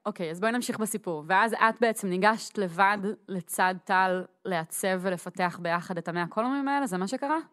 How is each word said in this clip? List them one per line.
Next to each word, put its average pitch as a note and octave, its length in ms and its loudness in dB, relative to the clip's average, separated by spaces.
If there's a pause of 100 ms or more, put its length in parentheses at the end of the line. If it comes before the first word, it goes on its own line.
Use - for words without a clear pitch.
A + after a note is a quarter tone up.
אוקיי, F#3 240 -4
אז F3 100 -8
בואי A3 120 2
נמשיך A#3+ 260 -2
בסיפור. F#3 480 -4
ואז G3+ 280 4
את A3 260 2
בעצם A3 280 2
ניגשת G#3 500 2
לבד F#3+ 400 2 (300)
לצד F#3 460 -2 (100)
טל F#3 400 2 (200)
לעצב F#3 560 -2
ולפתח F3+ 640 -2
ביחד E3+ 360 -2
את E3 100 -6
המאה F3 180 -2
קולומים C4+ 420 -2
האלה, C#4+ 180 0
זה F3+ 120 -2
מה F#3+ 100 -2
שקרה? C#4 300 -2 (140)